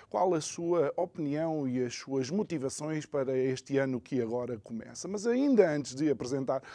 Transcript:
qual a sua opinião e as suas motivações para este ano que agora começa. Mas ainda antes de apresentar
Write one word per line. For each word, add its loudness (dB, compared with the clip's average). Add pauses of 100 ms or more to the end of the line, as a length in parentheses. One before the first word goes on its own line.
qual 2
a 0
sua 0
opinião -2
e -2
as -4
suas -4
motivações -4
para -2
este 0
ano 0
que -4
agora -4
começa. -12
Mas -6
ainda 6
antes -2
de 2
apresentar -2 (120)